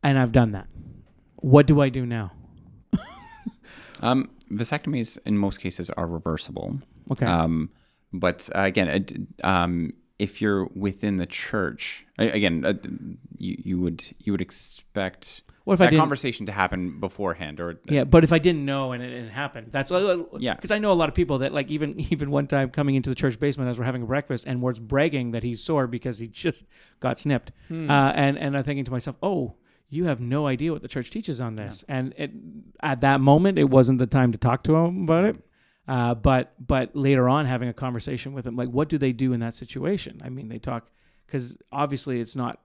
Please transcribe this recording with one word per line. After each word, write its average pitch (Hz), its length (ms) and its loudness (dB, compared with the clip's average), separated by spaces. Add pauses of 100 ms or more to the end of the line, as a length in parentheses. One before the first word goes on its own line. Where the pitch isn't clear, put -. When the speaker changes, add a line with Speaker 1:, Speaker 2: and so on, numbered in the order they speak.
Speaker 1:
and 139 160 4
I've 123 120 2
done 117 200 4
that. 95 160 -8 (680)
What 139 280 8
do 147 160 6
I 135 80 4
do 127 160 -4
now? 113 260 -4 (600)
<laughs> 659 80 -2 (1000)
Speaker 2:
Um, 127 280 0 (220)
vasectomies 120 720 -4
in 104 120 0
most 98 220 0
cases 90 320 -8
are 85 160 -4
reversible. 82 720 -6 (320)
Speaker 1:
Okay. 131 140 -2
Speaker 2:
Um, 82 440 2 (440)
but, 90 420 -2
uh, 95 60 0
again, 98 280 2
uh, 76 100 2
d-, - 280 -8 (160)
um, 87 500 0 (240)
if - 240 -4
you're 101 240 2 (100)
within 98 420 -2
the 87 100 -2
church, - 800 -6 (120)
a-, 113 140 2
again, 85 340 0
uh, 95 80 2
d-, - 160 -8 (480)
you, 92 260 -8
you 90 160 -2
would, 87 240 -4 (160)
you 107 140 -4
would 92 80 -2
expect - 1000 -10 (220)
Speaker 1:
What 196 100 4
if 175 60 6
I 185 40 8
Speaker 2:
that 139 60 8
Speaker 1:
didn't 156 100 6
Speaker 2:
conversation 135 460 -2
to 101 40 -8
happen 90 480 -2
beforehand, 87 600 -6
or 85 260 -8
Speaker 1:
Yeah, 143 180 2
but 165 200 10
if 165 100 4
I 165 60 4
didn't 151 260 0
know 139 260 -4
and 123 120 -8
it, 123 100 -12
it 120 180 -12
happened, 123 400 -10
that's, 139 200 -2
uh, 180 60 2 (360)
uh, - 60 -14
Speaker 2:
Yeah. 127 160 -2
Speaker 1:
'cause - 160 -6
I 214 80 2
know 214 120 2
a - 60 6
lot 160 100 4
of - 80 -4
people 156 240 2
that, 135 140 -2
like, 143 160 -2
even, 147 300 -4
<laughs> - 120 -2
even 143 200 -2
one 143 160 0
time 135 240 0
coming 143 240 2
into 131 160 0
the 123 40 -2
church 120 240 -2
basement 139 300 -2
as 120 80 -4
we're 123 80 -2
having 127 160 -4
a 117 60 -6
breakfast, 135 400 -4
and 123 160 -4
Ward's 123 160 -2
bragging 135 520 0
that 113 120 -4
he's 120 200 -6
sore 147 220 0
because 120 320 -6
he 117 100 -10
just - 380 -6 (340)
got 127 200 -2
snipped. 139 320 -2 (160)
Speaker 3:
Hmm. 160 240 -6
Speaker 1:
Uh, 139 220 6
and, 139 260 2
and 139 180 -2
I'm 135 60 -2
thinking 139 220 -4
to 120 60 -8
myself, 127 300 -6
"Oh, 170 340 -2 (380)
you 170 120 -2
have 131 160 0
no 139 260 0
idea 139 240 0
what 151 100 -6
the - 60 -14
church 127 220 -6
teaches 160 320 -6
on 113 140 -6
this." 107 340 -10
Speaker 2:
Yeah. 143 80 -4
Speaker 1:
And 131 200 -4
it, 143 140 -8 (500)
at 135 200 -2
that 139 200 6
moment, 165 380 6
it 143 100 4
wasn't 131 300 6
the 123 80 2
time 127 240 4
to - 60 -4
talk 123 260 0
to 156 120 4
him 175 280 2
about 165 220 4
it. 220 100 2 (520)
Uh, 120 280 0
but, 127 380 2 (120)
but 131 300 0
later 135 320 4
on, 143 180 4
having 127 220 -2
a 120 60 -6
conversation 127 580 -6
with 135 160 -10
him, 117 80 -8
like, 123 140 -2
what 139 180 0
do 160 100 0
they 135 140 2
do 123 220 0
in 117 80 -2
that 117 120 -6
situation? 139 720 -6
I 131 60 -10
mean, 131 180 -10
they 113 120 -12
talk, 120 300 -8 (380)
'cause 127 300 -8 (160)
obviously 139 480 -2
it's 113 140 -8
not 120 300 -6